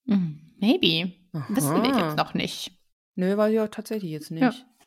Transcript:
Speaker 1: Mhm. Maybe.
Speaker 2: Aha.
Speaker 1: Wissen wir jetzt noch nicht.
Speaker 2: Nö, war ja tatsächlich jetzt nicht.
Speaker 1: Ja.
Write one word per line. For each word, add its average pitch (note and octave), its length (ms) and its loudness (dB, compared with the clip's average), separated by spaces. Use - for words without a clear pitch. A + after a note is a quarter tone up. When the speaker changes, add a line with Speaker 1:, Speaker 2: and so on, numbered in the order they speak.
Speaker 1:
Mhm. F3 540 -2
Maybe. F#3 540 2
Speaker 2:
Aha. D3 160 -6
Speaker 1:
Wissen D3+ 340 2
wir B3 60 2
jetzt E3+ 280 0
noch D#3 160 0
nicht. - 440 -6
Speaker 2:
Nö, F#3+ 220 0
war G#3+ 120 4
ja A3 180 2
tatsächlich G#3 440 -8
jetzt D3+ 200 -8
nicht. E3 120 -4
Speaker 1:
Ja. B3+ 100 4